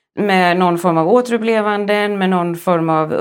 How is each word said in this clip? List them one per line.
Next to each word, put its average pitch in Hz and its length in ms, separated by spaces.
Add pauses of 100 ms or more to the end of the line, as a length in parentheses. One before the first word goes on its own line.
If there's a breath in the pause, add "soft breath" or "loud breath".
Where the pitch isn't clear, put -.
(200 loud breath)
med 185 380
någon 175 200
form 170 200
av 160 100
återupplevanden, 208 1080
med 190 120
någon 175 260
form 170 340
av 156 320